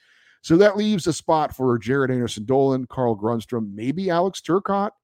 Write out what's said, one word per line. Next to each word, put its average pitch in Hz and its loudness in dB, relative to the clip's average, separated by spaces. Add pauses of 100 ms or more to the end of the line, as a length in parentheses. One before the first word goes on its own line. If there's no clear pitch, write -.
(420)
So 165 4
that 202 6
leaves 208 0
a 160 0
spot 156 -2
for 127 2
Jared 131 0
Anderson-Dolan, 127 0
Carl 123 -2
Grundstrom, 110 -4
maybe 139 -4
Alex 175 -2
Turcotte, 196 -2 (120)